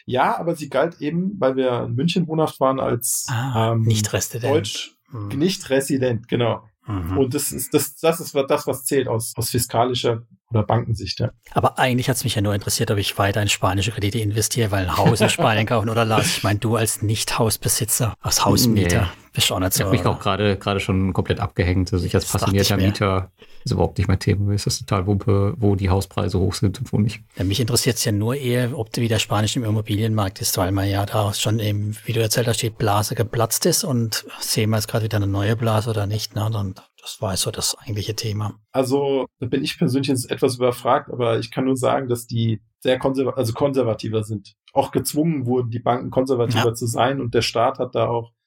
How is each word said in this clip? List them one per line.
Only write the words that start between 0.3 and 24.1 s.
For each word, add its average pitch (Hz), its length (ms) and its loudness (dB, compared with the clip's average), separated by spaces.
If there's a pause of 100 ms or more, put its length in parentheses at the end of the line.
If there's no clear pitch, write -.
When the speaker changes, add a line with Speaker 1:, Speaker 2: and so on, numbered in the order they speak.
Speaker 1:
aber 170 160 -2
sie 147 140 -10
galt 151 300 0
eben, 180 400 -2
weil 131 160 2
wir 127 280 0
in 117 120 -4
München 160 320 2
wohnhaft 156 320 -2
waren, 135 200 2
als, - 500 -2
Speaker 2:
Ah, 117 440 0
Speaker 1:
ähm, 113 100 0
Speaker 2:
nicht 107 300 2
Resident. 117 400 -2
Speaker 1:
Deutsch, - 420 -4 (160)
Speaker 2:
Mhm. 107 260 -6
Speaker 1:
nicht 185 320 -2
Resident, 131 580 0
genau. 117 360 0 (240)
Speaker 2:
Mhm. 95 300 -2
Speaker 1:
Und 131 160 2
das 143 200 -4
ist, 135 200 -8
das, 147 240 0
das 165 220 2
ist 151 160 -8
das, 143 320 0
was 135 160 -4
zählt 131 240 0
aus, 117 300 -4
aus 113 140 -4
fiskalischer 120 760 0 (240)
oder 107 140 0
Bankensicht, 117 560 -2
ja. 117 120 -2 (220)
Speaker 2:
Aber - 260 0
eigentlich 127 300 2
hat's - 160 0
mich 107 100 0
ja 107 60 0
nur 101 120 2
interessiert, 104 380 -2
ob 104 60 2
ich - 200 -2
weiter 101 240 2
in 104 60 0
spanische 98 440 0
Kredite 101 280 -2
investiere, 107 520 0
weil 98 140 0
ein 87 120 -2
Haus - 240 4
in 208 80 4
Spanien 110 360 2
Speaker 1:
<laughs> - 20 -4
Speaker 2:
kaufen 113 220 0
oder 113 140 2
lass. 107 220 2 (120)
Ich - 60 -8
mein, 107 160 2
du 117 160 0
als 110 260 -2
Nicht-Hausbesitzer, - 1200 0
als - 240 2
Hausmieter, 101 560 4
Speaker 3:
Nee. 87 60 0 (260)
Speaker 2:
bist - 180 0
auch 98 80 -2
nicht 92 160 0
Speaker 3:
Ich - 60 2
hab 98 60 0
Speaker 2:
so 98 40 0
Speaker 3:
mich 117 140 2
auch 107 140 0
gerade, 101 380 2
gerade 98 220 0
schon 95 340 0
komplett 95 260 0
abgehängt. 92 520 0
Also 85 140 0
ich - 100 -4
als 98 100 2
Speaker 2:
Das - 80 -6
dachte 98 120 0 (100)
Speaker 3:
passionierter 98 200 4
Speaker 2:
ich 95 60 2
mir. 95 60 4
Speaker 3:
Mieter 95 440 0 (340)
ist 123 60 -2
überhaupt 95 260 0
nicht 95 100 0
mein 92 120 2